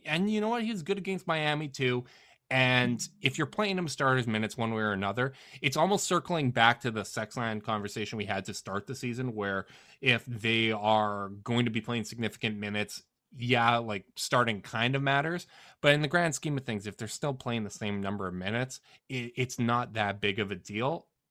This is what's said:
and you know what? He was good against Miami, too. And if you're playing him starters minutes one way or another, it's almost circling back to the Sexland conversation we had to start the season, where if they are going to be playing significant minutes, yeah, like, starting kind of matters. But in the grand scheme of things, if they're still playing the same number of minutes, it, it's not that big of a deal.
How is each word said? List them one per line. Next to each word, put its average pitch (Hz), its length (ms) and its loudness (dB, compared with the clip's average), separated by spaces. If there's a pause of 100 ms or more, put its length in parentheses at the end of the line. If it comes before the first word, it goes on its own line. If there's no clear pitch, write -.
and 170 260 0
you 214 80 0
know 214 100 0
what? 233 140 -2
He 220 80 -2
was 190 120 -6
good 190 140 -2
against 190 300 -6
Miami, 156 400 0
too. 123 380 0 (440)
And 127 560 4 (160)
if 131 160 0
you're 156 100 0
playing 202 300 0
him 175 100 -2
starters 131 400 2
minutes 110 280 0
one 113 180 0
way 110 100 0
or 107 100 2
another, 101 400 0 (280)
it's 135 140 2
almost 185 300 2
circling 165 460 0
back 117 300 6
to 120 100 0
the 110 100 -2
Sexland 110 640 -4
conversation 107 540 -4
we 101 80 -4
had 98 200 -4
to 104 80 -10
start 98 340 -6
the 127 80 -8
season, 123 380 -6
where 98 320 -2 (340)
if 123 260 2
they 113 460 2
are 104 580 2 (140)
going 120 220 2
to 117 60 -2
be 113 100 -2
playing 117 220 -4
significant 110 560 -4
minutes, 104 420 -4 (340)
yeah, 120 420 4
like, 110 280 -4 (100)
starting 117 460 2
kind 120 340 0
of 139 60 0
matters. 143 460 0 (340)
But 147 140 6
in 151 80 2
the 147 40 0
grand 170 280 2
scheme 147 200 -2
of 135 100 -4
things, 104 200 -4
if 101 120 -8
they're 107 100 -6
still 139 260 -4
playing 117 300 -2
the 101 80 -6
same 101 280 -4
number 98 280 -2
of 90 80 -4
minutes, 113 440 -4 (300)
it, 123 260 -6
it's 127 220 -2
not 120 360 2
that 104 280 0
big 101 160 0
of 101 140 -2
a 98 40 -2
deal. 120 520 -4 (240)